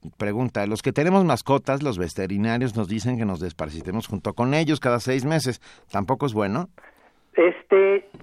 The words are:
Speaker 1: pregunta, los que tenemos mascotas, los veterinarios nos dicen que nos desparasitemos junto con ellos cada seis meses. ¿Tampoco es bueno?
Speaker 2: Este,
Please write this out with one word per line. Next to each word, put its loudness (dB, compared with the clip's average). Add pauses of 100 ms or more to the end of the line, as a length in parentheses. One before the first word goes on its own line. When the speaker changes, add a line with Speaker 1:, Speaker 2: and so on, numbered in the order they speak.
(180)
Speaker 1:
pregunta, -2
los -4
que -2
tenemos 4
mascotas, 2
los -2
veterinarios -2
nos -2
dicen -2
que -2
nos -2
desparasitemos -6
junto -6
con 0
ellos 0
cada 2
seis 0
meses. -2 (300)
¿Tampoco -2
es -4
bueno? 0 (680)
Speaker 2:
Este, 4 (140)